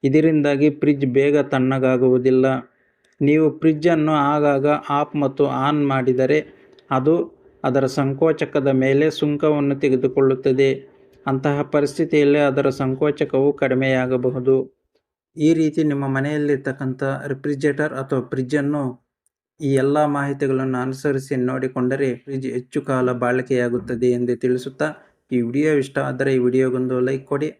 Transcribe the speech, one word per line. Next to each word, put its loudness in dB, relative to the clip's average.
ಇದರಿಂದಾಗಿ 2
ಫ್ರಿಜ್ 0
ಬೇಗ 2
ತಣ್ಣಗಾಗುವುದಿಲ್ಲ. 2
ನೀವು 2
ಫ್ರಿಜ್ಜನ್ನು 2
ಆಗಾಗ 2
ಆಫ್ -2
ಮತ್ತು 0
ಆನ್ 0
ಮಾಡಿದರೆ 0
ಅದು 0
ಅದರ 0
ಸಂಕೋಚಕದ 0
ಮೇಲೆ 2
ಸುಂಕವನ್ನು 0
ತೆಗೆದುಕೊಳ್ಳುತ್ತದೆ. 0
ಅಂತಹ -2
ಪರಿಸ್ಥಿತಿಯಲ್ಲಿ 2
ಅದರ 2
ಸಂಕೋಚಕವು 0
ಕಡಿಮೆಯಾಗಬಹುದು. 0
ಈ 2
ರೀತಿ 0
ನಿಮ್ಮ -2
ಮನೆಯಲ್ಲಿರ್ತಕ್ಕಂಥ -2
ರೆಫ್ರಿಜರೇಟರ್ -2
ಅಥವಾ -4
ಫ್ರಿಜ್ಜನ್ನು -4
ಈ 0
ಎಲ್ಲ 2
ಮಾಹಿತಿಗಳನ್ನು -2
ಅನುಸರಿಸಿ -4
ನೋಡಿಕೊಂಡರೆ -2
ಫ್ರಿಜ್ -8
ಹೆಚ್ಚು -6
ಕಾಲ -2
ಬಾಳಿಕೆಯಾಗುತ್ತದೆ -2
ಎಂದು 0
ತಿಳಿಸುತ್ತಾ, -4
ಈ 0
ವಿಡಿಯೋ 0
ಇಷ್ಟ -2
ಆದರೆ -2
ಈ 2
ವಿಡಿಯೋಗೊಂದು 0
ಲೈಕ್ -4
ಕೊಡಿ -4